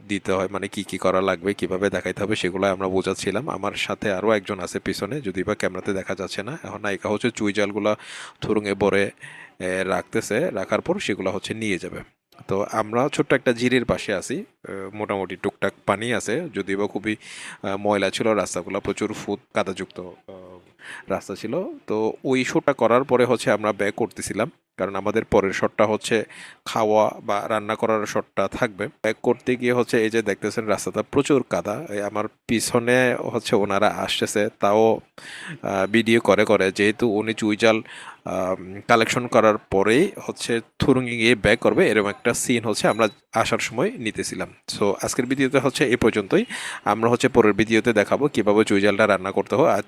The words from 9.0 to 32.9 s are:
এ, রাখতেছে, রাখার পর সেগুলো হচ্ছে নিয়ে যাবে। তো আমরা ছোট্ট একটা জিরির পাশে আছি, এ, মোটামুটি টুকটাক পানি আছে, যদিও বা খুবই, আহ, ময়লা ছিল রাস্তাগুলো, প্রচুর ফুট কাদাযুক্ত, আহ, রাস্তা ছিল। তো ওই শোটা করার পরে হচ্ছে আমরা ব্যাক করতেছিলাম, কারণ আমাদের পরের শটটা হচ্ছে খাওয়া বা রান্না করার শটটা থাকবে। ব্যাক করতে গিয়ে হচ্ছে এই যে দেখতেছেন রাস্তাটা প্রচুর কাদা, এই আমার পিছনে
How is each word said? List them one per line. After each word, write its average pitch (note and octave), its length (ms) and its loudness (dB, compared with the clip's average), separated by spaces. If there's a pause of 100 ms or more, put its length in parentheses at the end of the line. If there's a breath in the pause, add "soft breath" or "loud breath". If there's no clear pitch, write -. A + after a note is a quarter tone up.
এ, F#2 260 -2
রাখতেছে, G#2 680 -2
রাখার G#2 300 -2
পর F#3 180 -2
সেগুলো F#2+ 320 -2
হচ্ছে G2+ 240 -6
নিয়ে G#2+ 240 -2
যাবে। E2+ 220 -10 (480)
তো G2 240 0
আমরা A2+ 360 0
ছোট্ট - 240 0
একটা C3 200 2
জিরির A#2+ 320 2
পাশে G2 300 -2
আছি, C3 300 -6 (240)
এ, G2 240 -12
মোটামুটি G2 440 -4
টুকটাক G2 360 -4 (140)
পানি G#2+ 280 2
আছে, B2 400 -4
যদিও G2 240 -2
বা G#2 80 0
খুবই, G#2+ 300 -6 (460 loud breath)
আহ, G2 140 -4
ময়লা G2+ 340 2
ছিল A2 240 0
রাস্তাগুলো, F#2+ 460 -2
প্রচুর G2+ 320 -4
ফুট - 280 -8 (140)
কাদাযুক্ত, F#2+ 460 -6
আহ, F2+ 580 -18 (500 loud breath)
রাস্তা F#2+ 280 -6
ছিল। C3 260 -6 (240)
তো G#2+ 260 -2 (120)
ওই C3 200 0
শোটা - 280 0
করার A#2+ 320 4
পরে B2 200 4
হচ্ছে A#2+ 260 0
আমরা G#2+ 220 2
ব্যাক G2+ 220 -2
করতেছিলাম, G#2+ 560 -4 (260)
কারণ G2 200 -4
আমাদের G#2 280 0
পরের G2 280 4
শটটা - 340 2
হচ্ছে G#2+ 380 0 (400 loud breath)
খাওয়া G#2+ 560 2
বা G#2 280 -4
রান্না G#2+ 260 -2
করার G#2+ 320 0
শটটা G2 420 -2
থাকবে। G#2 380 -2
ব্যাক A2+ 360 -4
করতে B2 340 0
গিয়ে B2 160 0
হচ্ছে A#2+ 300 2
এই A2 80 0
যে A2+ 120 0
দেখতেছেন G#2 440 -4
রাস্তাটা G2+ 360 -2
প্রচুর C#3 480 2
কাদা, G#2 380 -4
এই G#2 140 -4
আমার G#2 220 -4 (220)
পিছনে A#2+ 720 2 (160)